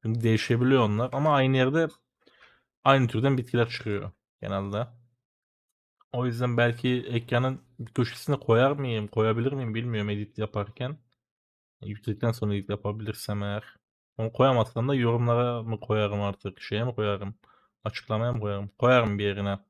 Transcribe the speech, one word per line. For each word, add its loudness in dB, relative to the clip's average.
Çünkü -2
değişebiliyor 4
onlar 0
ama 2
aynı 4
yerde 2
aynı 6
türden 2
bitkiler 0
çıkıyor -6
genelde. -4
O 0
yüzden 0
belki 2
ekranın -2
bir -12
köşesine -2
koyar 4
mıyım, -4
koyabilir 0
miyim -6
bilmiyorum -2
edit -6
yaparken. -6
Yükledikten -4
sonra 0
edit -4
yapabilirsem -6
eğer. -6
Onu -4
koyamazsam 2
da 0
yorumlara 2
mı -6
koyarım 0
artık, -6
şeye -2
mi -4
koyarım, -2
açıklamaya -2
mı -4
koyarım? -4
Koyarım 4
bir -2
yerine. -2